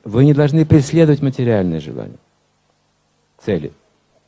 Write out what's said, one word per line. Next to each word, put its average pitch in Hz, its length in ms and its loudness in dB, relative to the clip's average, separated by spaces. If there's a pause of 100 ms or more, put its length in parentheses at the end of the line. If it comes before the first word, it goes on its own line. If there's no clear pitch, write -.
вы 117 220 2
не 147 80 4
должны 147 320 0
преследовать 156 560 2
материальные 113 580 -2
желания, 62 400 -14 (1200)
цели. 87 320 -6 (560)